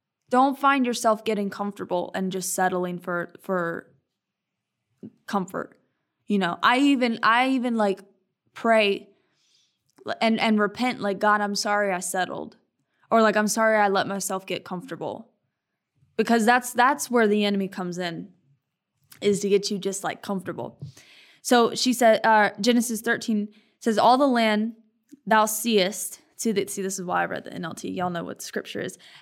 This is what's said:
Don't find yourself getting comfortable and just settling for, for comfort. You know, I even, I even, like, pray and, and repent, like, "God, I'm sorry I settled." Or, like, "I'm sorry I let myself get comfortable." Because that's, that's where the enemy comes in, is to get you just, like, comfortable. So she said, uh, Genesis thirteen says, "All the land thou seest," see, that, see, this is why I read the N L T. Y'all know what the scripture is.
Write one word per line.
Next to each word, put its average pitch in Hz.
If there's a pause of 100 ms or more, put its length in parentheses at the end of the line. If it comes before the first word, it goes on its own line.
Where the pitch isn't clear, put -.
(300)
Don't 262
find 277
yourself 220
getting 202
comfortable 196
and 190
just 185
settling 180
for, 175
for 175 (1400)
comfort. - (460)
You 202
know, 175
I 247
even, 254
I 247
even, 247
like, 202 (520)
pray 220 (1120)
and, 226
and 214
repent, 233
like, 196
"God, 208
I'm 202
sorry 208
I 180
settled." 185 (520)
Or, 226
like, 214
"I'm 214
sorry 220
I 208
let 196
myself 190
get -
comfortable." 165 (880)
Because 226
that's, 247
that's 262
where 233
the 208
enemy 202
comes 180
in, 175 (920)
is 196
to 202
get 196
you 208
just, 190
like, -
comfortable. 180 (600)
So 240
she 254
said, 220
uh, 214 (100)
Genesis 233
thirteen 220 (300)
says, 220
"All 233
the 285
land 226 (520)
thou 214
seest," 208 (180)
see, 226
that, 190
see, 202
this 190
is 180
why 175
I -
read 175
the -
N 180
L 165
T. -
Y'all 180
know 175
what -
the -
scripture -
is. - (240)